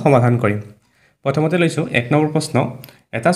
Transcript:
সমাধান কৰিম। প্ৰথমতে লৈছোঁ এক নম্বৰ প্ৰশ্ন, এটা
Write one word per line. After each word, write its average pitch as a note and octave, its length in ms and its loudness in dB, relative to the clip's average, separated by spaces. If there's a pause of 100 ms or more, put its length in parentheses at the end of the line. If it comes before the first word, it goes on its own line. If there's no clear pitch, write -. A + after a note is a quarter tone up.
সমাধান B2 380 4
কৰিম। G#2 160 0 (680)
প্ৰথমতে D#3 380 0
লৈছোঁ D#3+ 220 0 (140)
এক B2 140 -2
নম্বৰ D3+ 220 2
প্ৰশ্ন, D#3 220 -2 (640)
এটা C#3+ 180 0